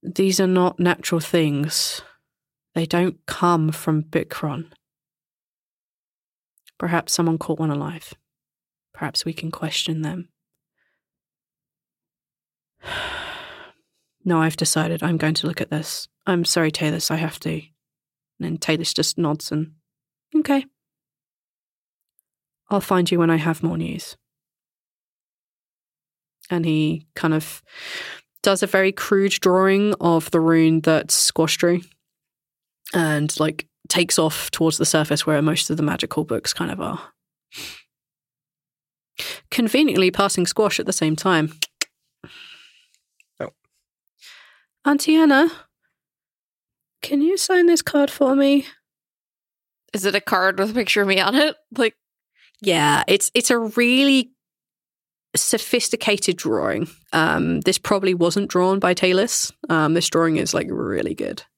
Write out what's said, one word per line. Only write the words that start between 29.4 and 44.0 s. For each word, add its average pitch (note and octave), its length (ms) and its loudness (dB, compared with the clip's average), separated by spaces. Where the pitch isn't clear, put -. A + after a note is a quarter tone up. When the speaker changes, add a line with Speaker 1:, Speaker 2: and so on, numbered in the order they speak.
Speaker 1:
of E3 300 2
the E3+ 100 2
rune D#3+ 420 4
that D#3 280 2
Squash - 480 0
drew F3 240 0
and, D3+ 440 -2
like, D#3 280 -4
takes - 280 0
off D#3+ 320 -2
towards D#3+ 280 0
the E3 80 0
surface D3+ 400 0
where D3+ 160 2
most D3+ 260 0
of D#3 80 -2
the D#3+ 60 -2
magical D3+ 420 -4
books - 300 -4
kind - 160 -6
of F#3+ 100 -10
are. - 320 -10
Conveniently A3+ 600 2
passing F#3 360 0
Squash - 340 0
at - 60 -4
the F#3 60 -2
same D#3 240 0
time. D#3 360 2
Speaker 2:
Oh. - 100 -10